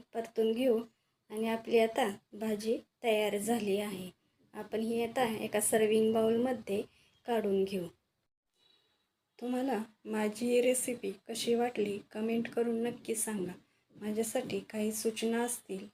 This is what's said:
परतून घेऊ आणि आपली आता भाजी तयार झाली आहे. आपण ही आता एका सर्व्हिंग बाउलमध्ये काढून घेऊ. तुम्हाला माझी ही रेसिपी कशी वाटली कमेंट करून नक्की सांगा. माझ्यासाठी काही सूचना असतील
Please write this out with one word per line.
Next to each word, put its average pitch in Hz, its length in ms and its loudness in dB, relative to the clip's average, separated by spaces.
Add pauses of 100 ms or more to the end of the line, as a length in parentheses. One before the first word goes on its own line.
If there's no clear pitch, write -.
(140)
परतून 226 380 0
घेऊ 233 280 2 (500)
आणि 220 180 -4
आपली 226 320 2
आता 226 300 4 (240)
भाजी 220 440 -2 (260)
तयार 214 340 2
झाली 208 420 0
आहे. 185 300 -6 (440)
आपण 208 260 -6
ही 226 240 0
आता 233 200 0 (140)
एका 214 240 -2
सर्व्हिंग 220 520 4
बाउलमध्ये 226 680 2 (440)
काढून 202 380 2
घेऊ. 190 240 -2 (1500)
तुम्हाला 247 440 -2 (220)
माझी 214 400 -2
ही 240 160 6
रेसिपी 247 500 0
कशी 226 440 -2
वाटली 220 420 0 (140)
कमेंट 226 360 -2
करून 233 360 0
नक्की 240 320 -4
सांगा. 196 360 -4 (440)
माझ्यासाठी 214 640 -2
काही 214 320 -4
सूचना 226 520 -2
असतील 202 500 -6